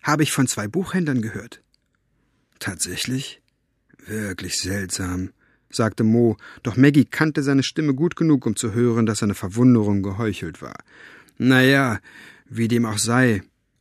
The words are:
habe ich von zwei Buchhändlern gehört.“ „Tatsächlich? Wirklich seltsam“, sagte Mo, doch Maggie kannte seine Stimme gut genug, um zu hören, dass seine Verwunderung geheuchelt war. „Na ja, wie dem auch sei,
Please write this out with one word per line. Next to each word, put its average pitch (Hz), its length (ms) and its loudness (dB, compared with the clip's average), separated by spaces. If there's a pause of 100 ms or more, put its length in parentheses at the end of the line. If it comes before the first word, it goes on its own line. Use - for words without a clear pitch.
habe 151 220 2
ich - 80 -4
von 131 160 0
zwei 104 180 -6
Buchhändlern 151 560 -2
gehört.“ 110 400 -12 (960)
„Tatsächlich? 104 800 -8 (640)
Wirklich 101 540 -8
seltsam“, 92 720 -6 (400)
sagte 113 320 0
Mo, 113 340 4 (280)
doch 104 120 -4
Maggie 143 280 6
kannte 151 400 -2
seine 139 180 2
Stimme 147 320 -2
gut 151 220 -2
genug, 151 280 2
um 110 120 -2
zu 113 160 -4
hören, 117 340 2
dass 107 140 -2
seine 101 160 0
Verwunderung 104 680 2
geheuchelt 98 580 -6
war. - 220 -18 (560)
„Na 127 240 4
ja, 131 380 2 (460)
wie 113 200 -4
dem 117 180 0
auch 107 140 -6
sei, 113 440 2 (380)